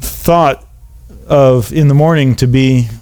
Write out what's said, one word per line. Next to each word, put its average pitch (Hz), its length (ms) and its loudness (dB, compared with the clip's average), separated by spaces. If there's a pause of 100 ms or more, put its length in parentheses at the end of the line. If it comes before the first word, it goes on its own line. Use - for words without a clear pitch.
(240)
thought 165 400 0 (640)
of, 131 440 2
in 151 160 0
the 139 60 2
morning, 147 420 0
to 127 120 -2
be 127 400 0 (140)